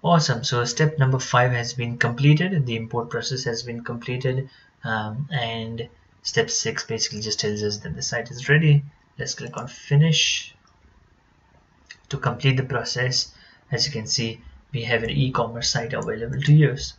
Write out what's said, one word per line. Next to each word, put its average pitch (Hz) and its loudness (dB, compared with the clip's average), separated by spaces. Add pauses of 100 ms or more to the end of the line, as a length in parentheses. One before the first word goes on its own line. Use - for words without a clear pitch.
Awesome. 156 4
So 120 0
step 156 2
number 131 4
five 123 2
has 120 -2
been 117 -4
completed. 147 4
The 117 -2
import 113 -4
process 123 -4
has 113 -4
been 117 -8
completed, 127 -4 (340)
um, 110 -4
and 117 -6 (340)
step - -2
six - -4
basically 110 -4
just 107 -6
tells 104 -2
us 104 -2
that - -8
the - -10
site - -6
is 120 -10
ready. 147 6 (360)
Let's 127 -6
click 120 -10
on 120 -8
finish - 0 (1500)
to 143 -6
complete 127 2
the 127 0
process. 123 -4 (380)
As - 0
you - -4
can 107 -6
see, 113 -2 (300)
we 117 -4
have 113 0
an 113 -4
e-commerce 123 -2
site 117 -4
available 117 -6
to 147 6
use. 139 4